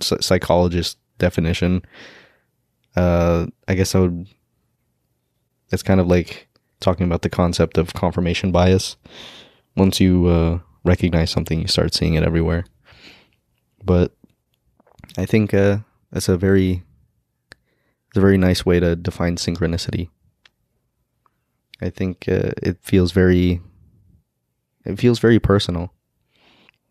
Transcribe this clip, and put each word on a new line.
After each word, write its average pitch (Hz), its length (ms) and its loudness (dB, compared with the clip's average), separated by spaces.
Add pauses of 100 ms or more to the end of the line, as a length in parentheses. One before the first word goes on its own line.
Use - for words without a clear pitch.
psy-, - 180 -4
psychologist 87 800 0 (200)
definition, 90 640 -2 (1160)
uh, 85 500 2 (220)
I 95 60 0
guess 92 200 0
I 98 40 2
would, 90 280 0 (1400)
it's 92 100 -4
kind 95 200 2
of 87 60 0
like 87 420 0 (320)
talking 92 240 -2
about 87 160 -2
the - 80 -2
concept 87 480 -2
of 82 160 -2
confirmation 90 580 -4
bias. 92 460 2 (800)
Once 98 240 2
you, 90 260 4
uh, 85 320 2 (260)
recognize 85 440 0
something, 82 300 -4
you 85 80 -6
start 82 260 -2
seeing 82 200 -2
it 80 100 0
everywhere. 82 420 -2 (1160)
But 90 320 0 (1000)
I 92 80 -4
think, 107 280 0
uh, 101 260 2 (320)
that's - 180 -4
a 95 80 2
very, 92 460 2 (1200)
it's - 100 -10
a 98 40 2
very 98 160 6
nice 92 280 2
way 87 140 2
to 85 160 0
define 87 400 -4
synchronicity. 85 760 -4 (1700)
I 90 80 -6
think, 92 400 -8
uh, 95 220 -2 (120)
it 90 180 -4
feels 90 300 2
very, 90 500 2 (1200)
it 98 120 -6
feels 120 220 2
very 113 180 6
personal. 90 560 0 (960)